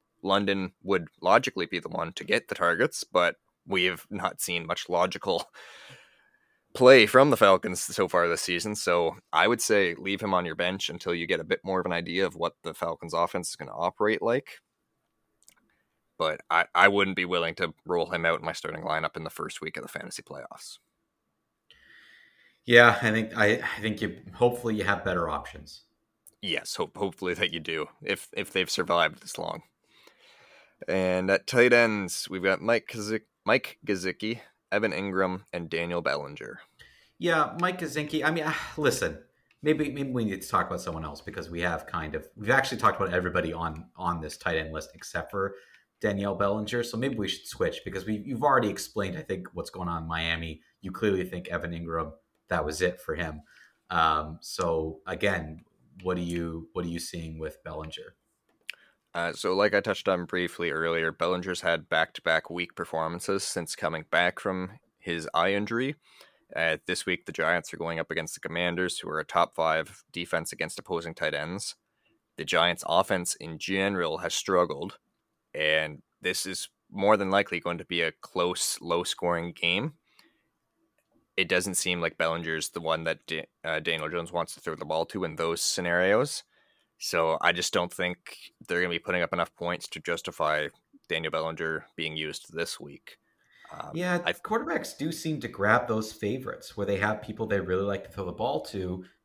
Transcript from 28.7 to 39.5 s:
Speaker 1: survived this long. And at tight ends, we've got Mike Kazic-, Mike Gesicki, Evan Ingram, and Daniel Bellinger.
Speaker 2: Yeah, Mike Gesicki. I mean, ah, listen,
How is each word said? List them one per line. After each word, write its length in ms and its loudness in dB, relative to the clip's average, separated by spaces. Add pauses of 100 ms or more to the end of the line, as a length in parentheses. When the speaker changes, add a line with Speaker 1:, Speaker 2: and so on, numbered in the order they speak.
Speaker 1:
survived 520 2
this 160 -12
long. 240 -8 (1300)
And 420 2
at 160 2
tight 260 6
ends, 560 2
we've 140 -6
got 180 2
Mike 320 0
Kazic-, 300 -6 (220)
Mike 420 0
Gesicki, 540 -2 (320)
Evan 200 2
Ingram, 600 -2
and 180 -6
Daniel 320 -2
Bellinger. 580 -4 (580)
Speaker 2:
Yeah, 420 0
Mike 200 0
Gesicki. 440 -4
I 60 4
mean, 160 0
ah, 300 -4
listen, 420 0 (440)